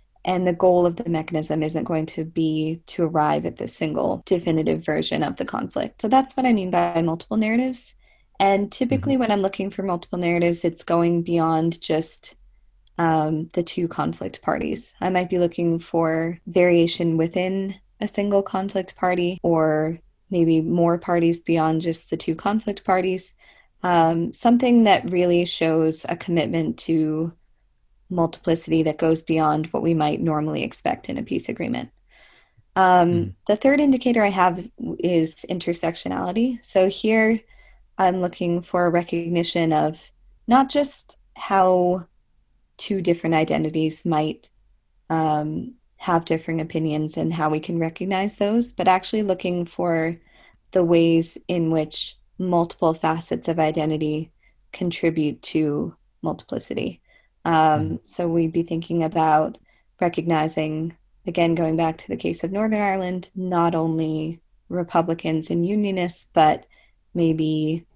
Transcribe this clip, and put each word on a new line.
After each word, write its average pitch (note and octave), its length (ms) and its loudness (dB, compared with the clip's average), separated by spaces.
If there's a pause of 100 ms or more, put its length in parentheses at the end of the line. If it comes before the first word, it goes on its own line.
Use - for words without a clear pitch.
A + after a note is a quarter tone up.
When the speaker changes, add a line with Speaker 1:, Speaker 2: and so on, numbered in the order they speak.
(240)
Speaker 1:
and F#3 220 0
the F3+ 80 2
goal F3 320 4
of E3+ 120 0
the A3+ 120 -6
mechanism D#3+ 540 -2
isn't D#3 220 -4
going D#3+ 220 -2
to D#3+ 180 -8
be D#3+ 640 -2
to - 160 -4
arrive D3+ 420 0
at - 120 -8
this - 180 -8
single - 500 -2
definitive D#3+ 600 0
version D#3 380 -2
of C#3+ 140 -4
the - 80 -6
conflict. - 560 -6
So A3 80 -4
that's C4+ 280 2
what C4 80 0
I A#3+ 80 4
mean F#3 160 0
by F3 320 0
multiple E3+ 360 -2
narratives. A#3 580 -2 (440)
And G3 320 2
typically C4 420 -2
Speaker 2:
Mm-hmm. B3+ 80 2
Speaker 1:
when A3 100 0
I'm G3+ 100 0
looking G3 300 -4
for F#3+ 120 -8
multiple F3+ 360 -4
narratives, E3+ 440 2
it's E3+ 200 -2
going E3+ 400 2
beyond E3 580 0
just, - 540 -6 (640)
um, D#3+ 560 0
the F3 100 0
two E3+ 240 -4
conflict D#3+ 540 -6
parties. - 580 -6
I F#3 100 -2
might F3+ 200 -2
be F3+ 100 0
looking E3+ 400 0
for E3 680 -2
variation E3+ 680 2
within F#3 600 -2 (260)
a G#3 60 -4
single G3+ 360 0
conflict F#3+ 520 -4
party, F3+ 480 0
or D#3+ 560 2 (300)
maybe E3 320 4
more E3+ 360 2
parties E3+ 420 0
beyond D#3+ 420 0
just E3 280 -6
the E3 80 -4
two D#3+ 180 -4
conflict G3+ 480 -4
parties. F#3 500 -2 (480)
Um, E3+ 520 2
something A#3+ 500 4
that F#3+ 260 4
really F3 360 2
shows D#3+ 640 0
a E3+ 80 -4
commitment D#3+ 600 -2
to D#3 520 0 (800)
multiplicity E3 760 0
that D3+ 140 -2
goes D#3+ 240 2
beyond D#3 460 0
what D#3+ 160 -4
we E3 100 2
might D3+ 280 0
normally D3+ 420 -2
expect - 460 -6
in - 80 -6
a - 60 -6
peace - 260 -6
agreement. - 400 -6 (840)
Um, F3+ 340 6
Speaker 2:
Mm-hmm. E3+ 200 0 (180)
Speaker 1:
the G#3 80 2
third C4+ 240 4
indicator B3 440 4
I G3+ 60 4
have F#3 380 2 (320)
is E3 500 2
intersectionality. F#3 1120 -4
So F#3 260 2
here A3 500 2 (580)
I'm F#3 240 2
looking F3 400 -2
for F3 240 0
a E3+ 60 2
recognition E3+ 840 0
of D3+ 380 -2 (360)
not C4 220 4
just - 480 -4 (180)
how F#3 720 2 (720)
two G3 240 -4
different E3 340 0
identities D#3 720 0
might, D#3 440 -2 (600)
um, D#3 640 -2 (240)
have E3+ 280 0
differing D#3+ 360 -2
opinions D#3 560 -4
and D#3+ 160 -2
how D#3 160 0
we D#3 100 0
can E3 200 -4
recognize F#3 580 -4
those, A3+ 340 0
but F3+ 160 -2
actually F#3+ 360 2
looking F3+ 420 -2
for E3+ 500 -2 (560)
the F3+ 120 4
ways E3 540 4 (100)
in E3 240 0
which D#3 460 -4 (200)
multiple E3+ 560 0
facets E3 540 -4
of E3 120 -2
identity D#3 720 -2 (400)
contribute E3 720 -2
to D#3 540 -2 (260)
multiplicity. - 800 -8 (440)
Um, E3+ 80 0
Speaker 2:
Mm-hmm. D#3 500 4
Speaker 1:
so - 240 -6
we'd E3 260 0
be E3+ 80 0
thinking E3+ 420 -2
about D#3 540 2 (420)
recognizing, D#3+ 960 -2 (300)
again, E3+ 300 2
going D#3+ 220 0
back D#3+ 200 0
to - 120 -20
the F3 80 -6
case E3+ 260 -6
of F3 80 -4
Northern G#3+ 300 0
Ireland, F#3 540 -2
not F3 380 0
only D#3+ 680 -2 (280)
Republicans E3 800 -2
and E3+ 160 0
Unionists, F#3+ 600 -2
but D#3 420 2 (480)
maybe D#3+ 800 0